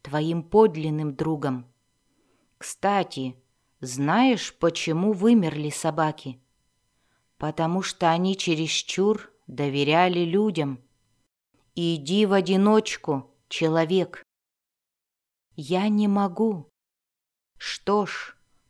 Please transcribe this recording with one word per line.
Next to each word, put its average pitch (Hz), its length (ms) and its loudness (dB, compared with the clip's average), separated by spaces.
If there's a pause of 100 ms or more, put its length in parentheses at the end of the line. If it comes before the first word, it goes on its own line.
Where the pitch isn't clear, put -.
твоим 156 400 -2
подлинным 156 720 2
другом. 139 580 -4 (880)
Кстати, 185 760 -4 (440)
знаешь, 156 800 0
почему 165 540 0
вымерли 175 580 2
собаки? 151 720 -4 (960)
Потому 165 420 -2
что 175 300 -2
они 180 260 0
чересчур 185 960 -2 (140)
доверяли 147 760 0
людям. 165 600 0 (920)
Иди 170 520 0
в 190 80 2
одиночку, 190 1000 2 (140)
человек". 165 760 0 (1300)
"Я 180 320 -2
не 208 200 2
могу". 202 640 0 (840)
"Что - 500 -2
ж, - 300 -12 (340)